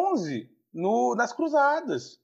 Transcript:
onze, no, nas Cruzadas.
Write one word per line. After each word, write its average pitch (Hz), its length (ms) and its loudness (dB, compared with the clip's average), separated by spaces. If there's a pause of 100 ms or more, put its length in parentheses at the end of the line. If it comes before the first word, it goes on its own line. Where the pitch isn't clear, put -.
(100)
onze, 156 380 -4 (240)
no, 226 420 0
nas 233 200 -2
Cruzadas. 294 880 0